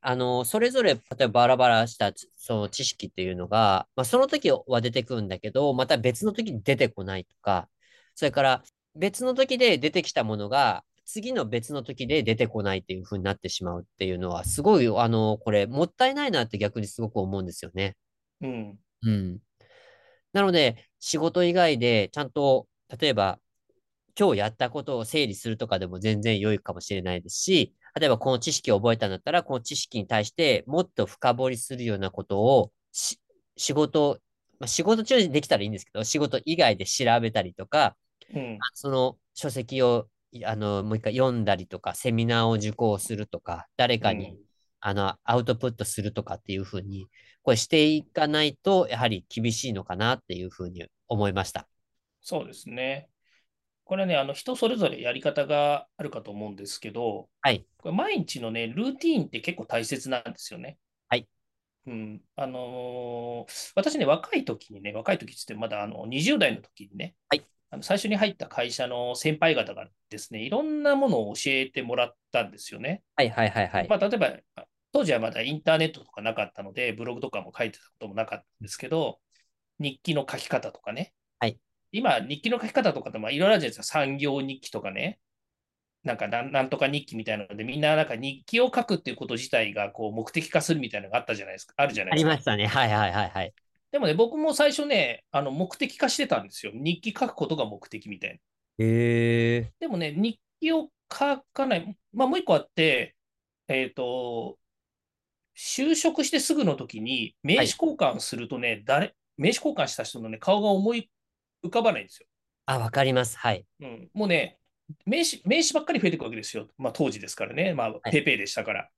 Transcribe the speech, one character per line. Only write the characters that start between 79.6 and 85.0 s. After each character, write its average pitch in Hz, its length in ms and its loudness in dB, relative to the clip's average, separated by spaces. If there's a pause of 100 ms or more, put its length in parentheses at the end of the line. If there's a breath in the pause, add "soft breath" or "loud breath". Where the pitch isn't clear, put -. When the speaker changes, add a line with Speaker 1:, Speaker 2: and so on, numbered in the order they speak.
Speaker 2:
日 143 240 -8
記 160 140 -2
の 143 120 -2
書 135 100 -8
き - 100 -12
方 113 240 -4
と - 80 -20
か 104 120 -10
ね。 135 220 -10 (240)
Speaker 1:
は 120 80 -2
い。 110 140 -4 (320)
Speaker 2:
今、 196 280 0
日 131 220 -8
記 226 80 -2
の 233 100 0
書 220 80 -8
き - 60 -10
方 214 200 2
と 131 80 -6
か - 80 -12
っ - 40 -16
て、 110 60 -8
ま 107 100 -6
あ、 - 20 -4
い 143 60 -4
ろ 175 80 2
い 202 40 6
ろ 220 40 8
あ - 20 8
る 175 60 2
じ 135 60 -2
ゃ - 20 0
な 104 60 -8
い - 20 -20
で 107 60 -14
す - 80 -6
か。 156 80 2
産 139 180 0
業 139 240 -2
日 135 180 -8
記 - 100 -14
と 104 120 -6
か 98 100 -8
ね。 135 280 -6 (840)